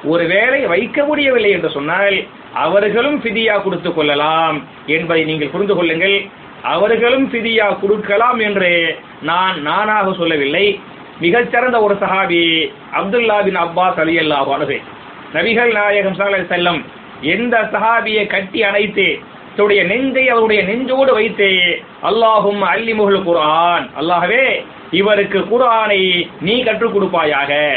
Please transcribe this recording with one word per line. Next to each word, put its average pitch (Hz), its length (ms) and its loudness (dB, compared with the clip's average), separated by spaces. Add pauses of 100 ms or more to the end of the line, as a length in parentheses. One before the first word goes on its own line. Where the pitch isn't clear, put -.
ஒருவேளை 190 600 2
வைக்க 208 380 0
முடியவில்லை 269 480 2
என்று 165 180 0
சொன்னால் 180 480 0 (360)
அவர்களும் 214 680 0
ஃபிதியா 220 400 0
கொடுத்துக் 180 340 -4
கொள்ளலாம் 151 680 0 (240)
என்பதை 160 360 0
நீங்கள் 151 240 -2
புரிந்து 175 280 -2
கொள்ளுங்கள். 175 420 0 (460)
அவர்களும் 226 720 0
ஃபிதியா 220 460 0
கொடுக்கலாம் 214 600 0
என்று 175 580 0 (240)
நான், 175 400 -2
நானாக 196 520 0
சொல்லவில்லை. 170 680 0 (400)
மிகச்சிறந்த 240 640 2
ஒரு 202 200 2
சஹாபி 170 680 0 (220)
அப்துல்லா 208 500 0
பின் 190 140 0
அப்பாஸ் 175 420 0
ரலியல்லாஹு 156 540 0
அன்ஹு. 139 240 -4 (560)
நபிகள் 226 380 2
நாயகம் 202 440 0
ஸல்லல்லாஹு 202 180 0
அலைஹி 185 160 -2
வஸல்லம் 175 320 0 (400)
எந்த 214 520 0
சஹாபியை 214 540 0
கட்டி 196 360 -2
அணைத்து, 196 560 0 (300)
தன்னுடைய 208 340 2
நெஞ்சை 254 460 0
அவருடைய 220 340 2
நெஞ்சோடு 254 500 2
வைத்து, 214 360 2 (540)
"அல்லாஹும்ம 208 580 2 (140)
அல்லிமுஹுல் 214 480 0
குர்ஆன்", 165 640 2 (140)
அல்லாஹ்வே, 175 440 0 (480)
இவருக்கு 196 480 2
குர்ஆனை 208 880 2 (120)
நீ 226 220 0
கற்றுக் 220 320 0
கொடுப்பாயாக 156 560 0 (260)